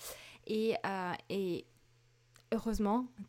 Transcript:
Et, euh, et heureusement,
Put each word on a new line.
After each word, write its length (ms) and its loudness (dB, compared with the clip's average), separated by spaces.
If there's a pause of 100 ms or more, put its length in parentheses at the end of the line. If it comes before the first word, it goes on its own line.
(480)
Et, 280 2 (100)
euh, 280 -2 (160)
et 360 0 (840)
heureusement, 540 2 (240)